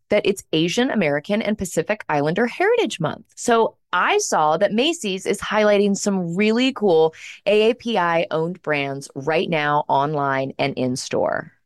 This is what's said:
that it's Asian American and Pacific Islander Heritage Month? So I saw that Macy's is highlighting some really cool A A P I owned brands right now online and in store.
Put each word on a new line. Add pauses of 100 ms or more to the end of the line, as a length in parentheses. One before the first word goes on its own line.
that
it's (120)
Asian
American
and
Pacific
Islander
Heritage
Month? (100)
So (160)
I
saw
that
Macy's
is
highlighting
some
really
cool (300)
A
A
P
I
owned
brands
right
now
online
and
in
store. (140)